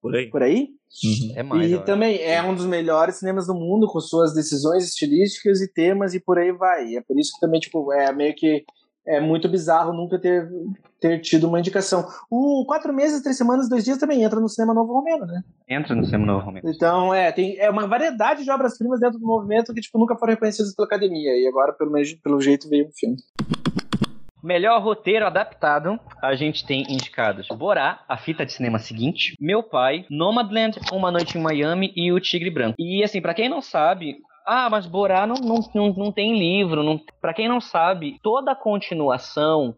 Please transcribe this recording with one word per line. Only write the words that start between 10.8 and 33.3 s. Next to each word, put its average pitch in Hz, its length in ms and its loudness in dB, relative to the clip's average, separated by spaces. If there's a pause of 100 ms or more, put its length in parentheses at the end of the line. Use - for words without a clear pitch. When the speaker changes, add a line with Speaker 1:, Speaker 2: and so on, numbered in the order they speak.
Speaker 2:
ter 165 200 2
tido 165 280 2
uma 170 100 0
indicação. 185 480 0 (240)
O 269 380 0
Quatro 302 260 -2
Meses, 285 300 0
Três 262 140 -2
Semanas, 254 320 2
Dois 240 140 2
Dias 262 140 0
também 277 260 2
entra 214 160 2
no 220 100 0
cinema 226 240 0
novo 226 200 0
romeno, 294 320 0
né? 175 160 -8 (260)
Speaker 3:
Entra 139 280 -2
no 107 100 2
cinema 104 220 2
novo 98 180 0
romeno. 98 240 -8
Speaker 2:
Então, 175 440 2
é, 185 180 2
tem, 190 260 -2
é 208 140 4
uma 208 160 -2
variedade 269 560 0
de 269 80 -4
obras-primas 247 480 0
dentro 233 180 2
do 226 80 -10
movimento 220 480 0
que, 226 80 -6
tipo, - 160 -4
nunca 233 180 4
foram 226 180 0
reconhecidas 214 420 -2
pela 208 100 2
academia. 180 460 0
E 127 160 4
agora, 139 260 2
pelo 151 180 -2
menos, 147 240 0
pelo 143 240 0
jeito, 143 300 2
veio 147 180 2
um - 40 -20
filme. - 240 -4 (1300)
Speaker 3:
Melhor 185 400 2
roteiro 214 420 0
adaptado, 170 720 0 (240)
a 135 140 0
gente 151 320 -4
tem 135 220 0
indicados 113 580 -4
Borá, 160 640 -2
A 127 80 -4
Fita 160 280 -6
de 127 60 -14
Cinema 117 260 -2
Seguinte, 117 600 -4
Meu 196 240 0
Pai, 147 480 0
Nomadland, 214 680 0 (140)
Uma 185 180 0
Noite 175 280 -2
em 165 40 -2
Miami 160 540 0
e 175 160 0
O 180 80 4
Tigre 180 300 -2
Branco. 120 280 0
E, 180 280 -2
assim, 202 160 -4
pra 170 120 -2